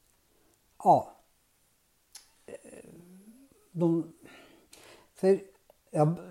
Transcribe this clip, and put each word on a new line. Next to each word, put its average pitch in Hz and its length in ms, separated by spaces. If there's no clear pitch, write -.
ja, 151 280
eh, - 100
de, 165 420
för 190 280
jag, 160 240